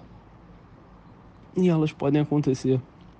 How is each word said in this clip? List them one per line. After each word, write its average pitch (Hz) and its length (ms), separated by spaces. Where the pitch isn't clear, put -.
e 185 140
elas 156 220
podem 143 280
acontecer 139 580